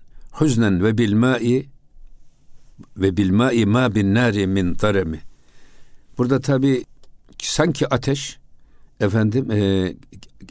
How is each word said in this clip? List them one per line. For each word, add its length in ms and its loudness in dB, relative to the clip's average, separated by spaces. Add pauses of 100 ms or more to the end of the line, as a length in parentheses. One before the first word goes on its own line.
(320)
huznen 520 2
ve 140 2
bil 160 2
ma'i 560 0 (1300)
ve 200 0
bil 140 2
ma'i 340 2
ma 300 2
bin 200 2
nari 320 0
min 320 0
daremi." 420 0 (960)
Burada 240 0
tabii 440 0 (560)
sanki 520 -2
ateş, 440 -4 (640)
efendim, 520 0
e, 420 0 (580)